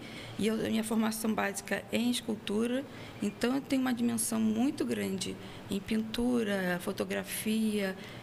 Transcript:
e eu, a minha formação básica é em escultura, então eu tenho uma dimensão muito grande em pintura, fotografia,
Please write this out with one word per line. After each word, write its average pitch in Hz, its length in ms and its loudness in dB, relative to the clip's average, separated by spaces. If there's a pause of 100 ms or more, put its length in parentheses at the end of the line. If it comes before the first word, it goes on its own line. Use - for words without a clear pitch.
(400)
e 202 80 4
eu, 220 80 4
a 214 140 0
minha 220 140 2
formação 220 500 2
básica 202 580 -2
é 214 60 2
em 240 140 4
escultura, 240 720 0 (380)
então 233 340 2
eu 277 60 0
tenho 269 200 2
uma 254 120 2
dimensão 233 460 2
muito 233 460 2
grande 190 500 -2 (360)
em 196 80 0
pintura, 220 1000 2
fotografia, 202 1120 0 (280)